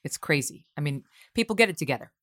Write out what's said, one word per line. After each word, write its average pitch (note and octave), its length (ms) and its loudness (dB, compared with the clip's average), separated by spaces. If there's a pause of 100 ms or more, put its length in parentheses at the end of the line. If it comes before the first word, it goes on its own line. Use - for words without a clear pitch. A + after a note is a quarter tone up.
It's - 120 -8
crazy. - 480 -2 (100)
I - 60 -6
mean, C#3+ 240 -4 (300)
people, A3+ 200 2
get A3 140 6
it F3 80 -4
together. C3+ 360 -2 (100)